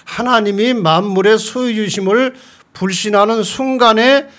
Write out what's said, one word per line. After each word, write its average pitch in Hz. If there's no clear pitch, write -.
하나님이 226
만물의 190
소유주심을 220
불신하는 208
순간에 254